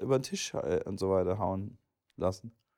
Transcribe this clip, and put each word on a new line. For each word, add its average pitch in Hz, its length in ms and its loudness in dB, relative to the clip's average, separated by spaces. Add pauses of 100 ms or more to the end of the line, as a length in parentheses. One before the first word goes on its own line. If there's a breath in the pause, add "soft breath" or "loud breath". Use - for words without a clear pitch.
über 131 160 4
den 131 60 0
Tisch, - 280 -6
äh, - 320 0
und 98 160 -6
so 95 100 2
weiter 92 280 4
hauen 95 400 -2 (380)
lassen? 95 380 -2 (240)